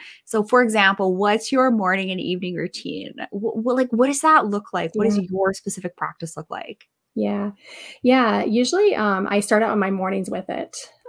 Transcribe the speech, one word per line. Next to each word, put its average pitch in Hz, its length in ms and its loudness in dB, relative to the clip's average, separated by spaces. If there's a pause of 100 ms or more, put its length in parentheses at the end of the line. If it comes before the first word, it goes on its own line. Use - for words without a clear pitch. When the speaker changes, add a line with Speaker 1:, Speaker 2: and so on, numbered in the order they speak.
(260)
Speaker 1:
So 214 180 0
for 247 180 4
example, 196 540 2
what's 208 360 0
your 262 200 4
morning 190 400 0
and 185 100 -6
evening 180 320 -4
routine? - 640 -8 (160)
Wh-, 208 320 -4
wh-, 247 120 0
like, 254 160 0
what 240 160 4
does 277 140 -2
that 311 240 4
look 202 260 -4
like? 170 220 -4
What 214 120 0
does 208 120 2
Speaker 2:
Yeah. 196 140 0
Speaker 1:
your 190 220 0
specific - 440 -10
practice 160 400 -10
look 156 140 -14
like? - 340 -12 (300)
Speaker 2:
Yeah. 208 360 -2 (520)
Yeah. 240 400 4
Usually, 254 520 2
um, 202 340 0
I 202 100 2
start 214 240 2
out 220 80 0
on 214 80 0
my 190 100 0
mornings 190 400 -2
with 196 200 -8
it. - 260 -8 (340)